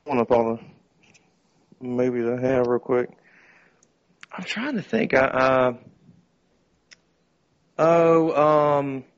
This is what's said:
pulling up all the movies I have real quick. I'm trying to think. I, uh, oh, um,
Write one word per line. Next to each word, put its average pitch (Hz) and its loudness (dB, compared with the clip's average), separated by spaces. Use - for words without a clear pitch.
pulling 135 -2
up 113 -2
all 117 0
the 127 -16
movies 123 -2
I 123 -4
have 127 0
real 123 0
quick. 123 -2
I'm 185 -14
trying 254 -8
to 196 -6
think. - -2
I, 131 2
uh, 131 0
oh, 156 2
um, 135 -6